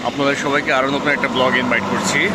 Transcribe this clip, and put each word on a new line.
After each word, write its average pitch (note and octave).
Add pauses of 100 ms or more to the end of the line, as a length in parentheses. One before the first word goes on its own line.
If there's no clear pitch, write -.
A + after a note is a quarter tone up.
আপনাদের C#3
সবাইকে D3
আরও C3+
নতুন C#3
একটা C#3
ব্লগ B2+
ইনভাইট A#2+
করছি। G2